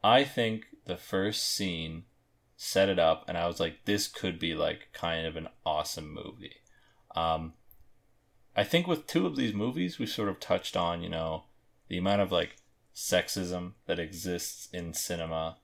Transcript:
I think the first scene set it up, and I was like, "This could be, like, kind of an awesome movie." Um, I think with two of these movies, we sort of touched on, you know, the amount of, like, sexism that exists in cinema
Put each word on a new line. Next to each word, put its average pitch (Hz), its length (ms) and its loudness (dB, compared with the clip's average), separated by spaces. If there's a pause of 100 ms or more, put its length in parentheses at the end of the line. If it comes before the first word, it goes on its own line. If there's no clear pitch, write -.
I 127 200 8
think 113 420 0 (200)
the 87 120 -6
first 101 520 -2
scene 82 540 -4 (540)
set 98 320 4
it 90 100 4
up, 80 280 6
and 87 120 -4
I 85 80 2
was 85 120 -2
like, 82 260 -4
"This 104 220 2
could 87 300 -4
be, 82 160 -2
like, 78 400 -2
kind 82 320 -2
of 80 100 -4
an 80 120 -6 (180)
awesome 76 480 -2
movie." - 440 -14 (580)
Um, 82 380 0 (1000)
I 104 80 4
think 170 220 2
with 165 220 0
two 180 180 2
of 156 100 0
these 120 180 0
movies, 123 440 -2
we 110 80 -2
sort 104 240 -2
of 90 100 -6
touched - 380 0
on, 85 240 0
you 87 80 -6
know, 80 360 -4 (420)
the 90 100 -4
amount 101 240 4
of, 92 100 2
like, 85 260 0 (360)
sexism 90 800 -2 (140)
that 87 120 0
exists 87 760 -6
in 85 200 -8
cinema 82 720 -4